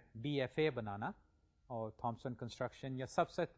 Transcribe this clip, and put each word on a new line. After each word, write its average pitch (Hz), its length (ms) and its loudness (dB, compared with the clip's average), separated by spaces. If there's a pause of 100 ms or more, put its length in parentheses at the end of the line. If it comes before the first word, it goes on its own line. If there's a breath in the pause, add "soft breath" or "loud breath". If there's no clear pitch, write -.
(140)
ڈی 139 260 0
ایف 123 160 2
اے 156 140 6
بنانا 113 420 -2 (540)
اور 113 240 -4
تھامسن 120 440 -2
کنسٹرکشن 127 640 -4
یا 127 100 -4
سب 165 240 4
سیٹ 165 280 0